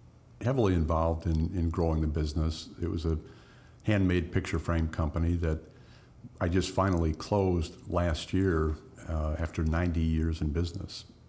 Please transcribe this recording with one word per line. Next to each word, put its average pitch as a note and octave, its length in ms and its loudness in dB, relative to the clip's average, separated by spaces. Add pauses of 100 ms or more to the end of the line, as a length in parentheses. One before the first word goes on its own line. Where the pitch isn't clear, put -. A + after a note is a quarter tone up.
(420)
heavily A2+ 320 4
involved E2 520 2
in, E2 280 2
in E2+ 160 0
growing D#2+ 320 2
the D#2 60 2
business. D#2 600 -2 (120)
It F2 80 -2
was F2 160 -4
a D#2+ 120 0 (640)
handmade F2+ 480 2
picture E2+ 280 -2
frame E2 280 0
company E2 500 0
that D#2+ 220 0 (800)
I F#2+ 80 0
just F2+ 260 2
finally F2 400 2
closed F#2 600 0 (140)
last E2+ 420 0
year, E2 460 2 (320)
uh, D#2 280 -2
after E2 280 -2
ninety E2 340 0
years D#2+ 400 0
in D#2 100 -2
business. - 540 -6 (260)